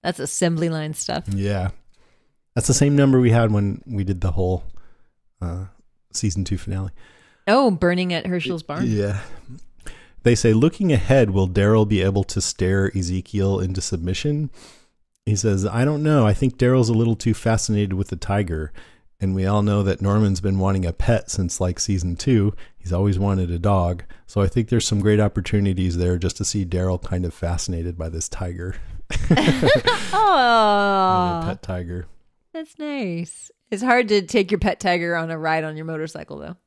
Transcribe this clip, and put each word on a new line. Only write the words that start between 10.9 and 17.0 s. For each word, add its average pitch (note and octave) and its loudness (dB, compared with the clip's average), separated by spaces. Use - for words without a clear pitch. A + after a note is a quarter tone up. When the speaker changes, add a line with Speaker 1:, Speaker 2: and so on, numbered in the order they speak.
Speaker 2:
ahead, A#2+ 4
will F#2+ 2
Daryl G#2 4
be G2+ 2
able G2 2
to - -4
stare G2 0
Ezekiel F#2+ -2
into F#2 -4
submission?" G2 -4
He G#2 0
says, G2+ 0
"I A2+ 0
don't D3 0
know. D3 4
I G#2 4
think C3 0
Daryl's B2+ 4
a A#2+ 2
little A2+ 2